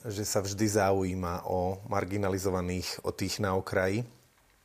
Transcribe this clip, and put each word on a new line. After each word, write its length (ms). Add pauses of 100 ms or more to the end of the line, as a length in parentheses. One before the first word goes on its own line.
že 160
sa 180
vždy 300
zaujíma 800
o 400
marginalizovaných, 1120
o 100
tých 300
na 160
okraji. 480 (600)